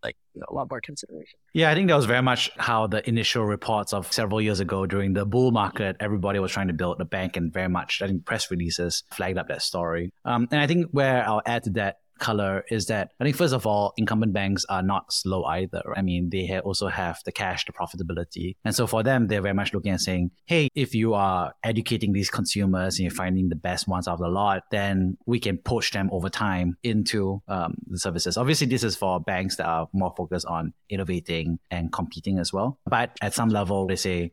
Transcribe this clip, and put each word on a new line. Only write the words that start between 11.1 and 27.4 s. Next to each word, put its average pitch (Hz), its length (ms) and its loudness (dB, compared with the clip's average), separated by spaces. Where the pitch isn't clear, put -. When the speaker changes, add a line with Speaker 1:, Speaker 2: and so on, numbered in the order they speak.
Speaker 2:
I'll 107 200 2
add 117 180 0
to 107 60 0
that 98 260 -2
color 101 500 0
is 110 160 -2
that 104 320 -2
I 123 60 -2
think, 143 100 2
first 165 180 2
of 127 140 0
all, 104 300 2
incumbent 110 360 2
banks 98 360 0
are 92 160 0
not 98 280 0
slow 92 340 0
either. 90 360 -2
I 98 60 -2
mean, 90 280 2
they 92 160 -2
ha-, 92 140 -2
also 98 260 -2
have 90 380 -2
the 90 80 -6
cash, 92 340 -4
the - 60 -14
profitability. 87 800 -6
And 113 80 0
so 117 140 2
for 110 160 0
them, 123 240 4
they're 101 160 2
very 98 120 0
much 98 200 0
looking 101 160 0
at 92 100 0
saying, 87 300 0
"Hey, 160 300 4
if 139 180 0
you 113 200 4
are 95 380 2
educating 110 480 0
these 98 180 2
consumers 95 680 0
and 98 40 2
you're 87 80 2
finding 92 380 0
the 82 80 0
best 90 320 -4
ones 90 180 0
out 87 80 -2
of 85 60 -4
the 87 80 0
lot, 98 420 2
then 98 560 2
we 117 140 2
can 92 180 -2
poach - 320 -2
them 98 220 -2
over 92 160 -2
time 90 560 0
into, 101 640 0